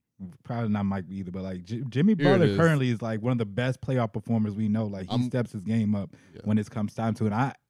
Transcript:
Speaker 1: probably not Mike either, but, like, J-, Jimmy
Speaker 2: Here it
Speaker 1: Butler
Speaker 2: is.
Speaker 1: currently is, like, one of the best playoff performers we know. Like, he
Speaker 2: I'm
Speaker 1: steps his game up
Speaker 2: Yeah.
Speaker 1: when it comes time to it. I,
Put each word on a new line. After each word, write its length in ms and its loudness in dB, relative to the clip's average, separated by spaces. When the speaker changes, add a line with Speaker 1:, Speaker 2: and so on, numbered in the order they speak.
Speaker 1:
probably 240 -4
not 180 0
Mike 240 -2
either, 220 -8
but, 100 -6
like, 220 -8
J-, 240 -8
Jimmy 280 4
Speaker 2:
Here 120 2
it 60 8
Speaker 1:
Butler 120 4
Speaker 2:
is. 100 2
Speaker 1:
currently 340 4
is, 120 -2
like, 200 -2
one 100 0
of 60 0
the 80 0
best 340 -2
playoff 320 0
performers 420 0
we 140 0
know. 180 2
Like, 220 -6
he 60 -4
Speaker 2:
I'm 100 2
Speaker 1:
steps 280 -2
his 120 -8
game 320 2
up 140 -6
Speaker 2:
Yeah. 120 -20
Speaker 1:
when 140 4
it 120 -4
comes 240 -4
time 200 0
to 120 0
it. 60 2
I, 220 0